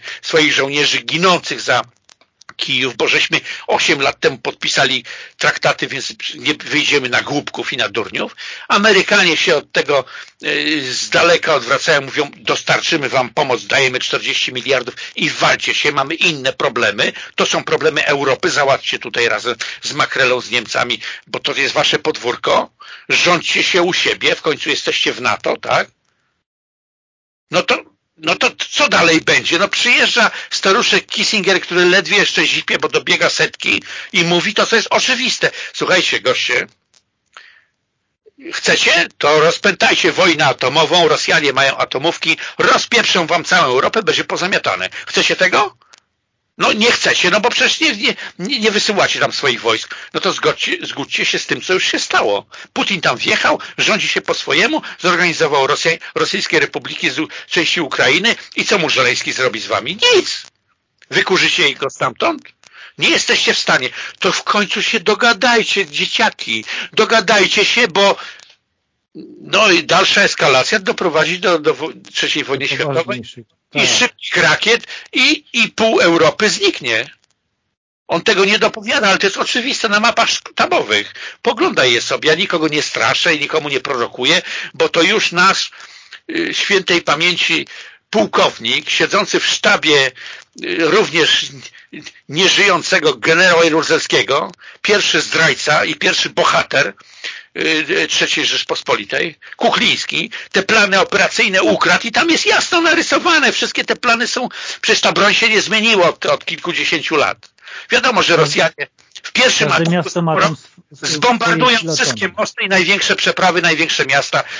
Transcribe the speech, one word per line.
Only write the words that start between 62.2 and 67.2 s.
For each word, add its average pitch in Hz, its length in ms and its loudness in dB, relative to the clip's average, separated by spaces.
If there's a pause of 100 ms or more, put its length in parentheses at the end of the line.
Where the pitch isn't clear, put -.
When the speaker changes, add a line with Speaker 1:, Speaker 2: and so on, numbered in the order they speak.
Speaker 1:
Nie 175 120 0
jesteście - 440 0
w - 60 -2
stanie. 135 300 0 (300)
To 185 120 0
w - 120 -4
końcu 208 380 0
się 226 180 0
dogadajcie, 214 840 2
dzieciaki. 170 800 -4 (280)
Dogadajcie 208 720 2